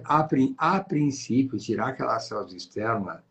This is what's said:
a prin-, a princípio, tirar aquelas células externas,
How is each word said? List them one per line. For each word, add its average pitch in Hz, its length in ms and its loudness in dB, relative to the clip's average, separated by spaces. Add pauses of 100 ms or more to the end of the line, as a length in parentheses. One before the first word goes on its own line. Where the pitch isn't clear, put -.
a 151 180 4
prin-, 131 340 2
a 175 220 2
princípio, 139 800 0
tirar 110 300 -2
aquelas 123 340 -2
células 98 300 -8
externas, 101 680 -4 (120)